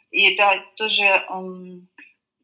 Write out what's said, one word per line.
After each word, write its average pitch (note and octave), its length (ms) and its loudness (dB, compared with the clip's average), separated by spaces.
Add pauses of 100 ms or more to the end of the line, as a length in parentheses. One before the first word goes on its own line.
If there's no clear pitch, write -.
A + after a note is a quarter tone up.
(120)
и G3 220 2
это G3 300 2 (120)
тоже, G#3 300 0
эм, F#3 840 -4 (560)